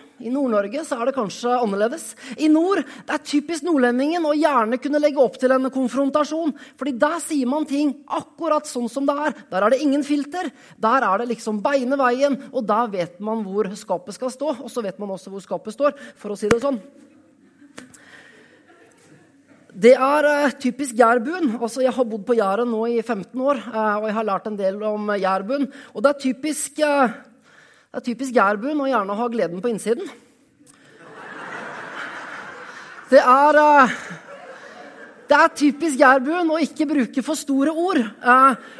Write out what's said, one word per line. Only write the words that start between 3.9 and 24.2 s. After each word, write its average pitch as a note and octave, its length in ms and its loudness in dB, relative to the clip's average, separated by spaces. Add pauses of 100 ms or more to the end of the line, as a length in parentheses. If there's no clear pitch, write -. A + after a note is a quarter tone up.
å D4 80 2
gjerne C4 420 2
kunne D4 240 0
legge D4 160 2
opp C4+ 240 2
til B3+ 80 2
en C4 240 2
konfrontasjon, C#4 760 0 (260)
fordi C4 140 -4 (100)
der D4+ 220 2
sier C#4 260 0
man D4+ 160 0
ting C#4 300 0 (100)
akkurat D4+ 640 -2
sånn A#3+ 220 -4
som C#4 160 -2
det C#4+ 80 0 (100)
er. C4 80 -2 (160)
Der F#3+ 160 2
er B3 80 6
det C4 80 -2
ingen C#4+ 240 2
filter, D4 460 -4 (260)
der A#3 300 2
er G3 140 0
det A#3+ 100 -4
liksom G#3+ 320 -6
beine C#4 340 0
veien, C4 380 2 (160)
og B3 160 -4
der G#3+ 240 0
vet F3 260 -6
man A3 240 -4
hvor G3 320 -4
skapet G3 400 -8
skal B3+ 160 -8
stå, C#4+ 300 -6
og A#3+ 100 -14
så A#3 160 -6
vet F#3+ 160 -10
man G3+ 140 -10
også F#3+ 160 -16
hvor G3 100 -14
skapet G3 320 -10
står, C#4+ 220 -2 (240)
for G#3 100 -12
å G3+ 80 -8
si G#3 140 -2
det A#3 100 0
sånn. C#4 160 -2 (3000)
Det B3 160 10
er, C#4+ 320 2
eh, C#4+ 340 2
typisk B3+ 320 -4
jærbuen. A#3+ 640 2
Altså, A#3 240 -4
jeg B3+ 120 2
har B3 120 0
bodd G#3+ 200 -8
på A#3 120 0
Jæren G#3+ 320 0
nå A3 160 -2
i A#3 160 -2
femten A3+ 400 -8
år, C#4 160 0
eh, G#3+ 400 -4
og G#3+ 80 -4
jeg G#3 80 -2
har A3 160 -2